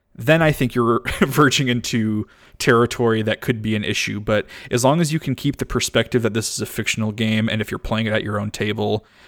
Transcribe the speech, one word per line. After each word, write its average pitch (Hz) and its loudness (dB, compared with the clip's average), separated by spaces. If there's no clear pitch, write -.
then 151 2
I 156 4
think 131 -2
you're 117 4
<laughs> - -6
verging 143 4
into 110 -2
territory 117 2
that 107 -2
could 117 0
be 107 0
an 104 -2
issue, 104 -4
but 107 -2
as 120 0
long 147 4
as 151 0
you 156 -2
can 135 -4
keep 143 -2
the 117 -6
perspective 117 0
that 110 0
this 110 -4
is - -8
a 107 -4
fictional 110 -4
game, 110 0
and 107 -2
if 107 -6
you're - -6
playing 113 -2
it 107 -2
at 110 0
your 104 -4
own 104 -4
table 107 -2